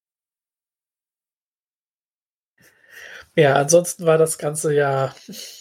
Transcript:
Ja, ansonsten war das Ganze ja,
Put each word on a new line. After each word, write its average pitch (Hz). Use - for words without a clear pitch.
Ja, 143
ansonsten 165
war 160
das 160
Ganze 151
ja, 139